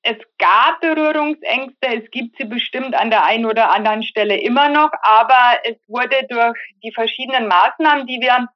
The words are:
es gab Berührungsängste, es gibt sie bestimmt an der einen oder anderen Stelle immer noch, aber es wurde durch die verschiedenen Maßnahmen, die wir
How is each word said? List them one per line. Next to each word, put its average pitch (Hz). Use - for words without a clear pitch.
es 226
gab 233
Berührungsängste, 302
es -
gibt 240
sie 262
bestimmt 240
an 226
der 202
einen 226
oder 220
anderen 214
Stelle 208
immer 269
noch, 302
aber 233
es 226
wurde 247
durch 233
die 226
verschiedenen 233
Maßnahmen, 262
die 247
wir 247